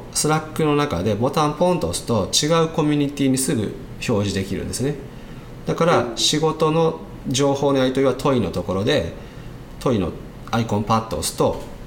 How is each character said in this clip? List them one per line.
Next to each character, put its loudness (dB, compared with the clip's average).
Slack 0
の 4
中 0
で 2
ボ 0
タ 2
ン -2
ポ 4
ン 0
と 0
押 -4
す -12
と 0
違 4
う 0
コ 0
ミ 4
ュ 2
ニ 2
テ 0
ィ 4
に 4
す 0
ぐ -2
表 2
示 -2
で 0
き -4
る -4
ん -6
で -6
す -4
ね。 0
だ -2
か 2
ら、 4
仕 0
事 2
の 2
情 2
報 2
の 4
や 4
り 2
取 2
り 4
は 4
ト 2
イ 4
の 0
と -2
こ -2
ろ 0
で、 0
ト 0
イ 2
の 0
ア 0
イ 0
コ 0
ン 0
パ 2
ッ -8
と -4
押 -4
す -4
と、 0